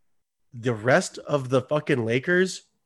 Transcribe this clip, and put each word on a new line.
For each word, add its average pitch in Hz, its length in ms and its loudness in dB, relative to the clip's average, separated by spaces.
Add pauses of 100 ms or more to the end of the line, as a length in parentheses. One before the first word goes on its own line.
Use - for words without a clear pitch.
(520)
The 120 220 -4
rest 127 440 2
of 139 300 -4
the 127 140 2
fucking 147 420 -2
Lakers, 180 580 0 (240)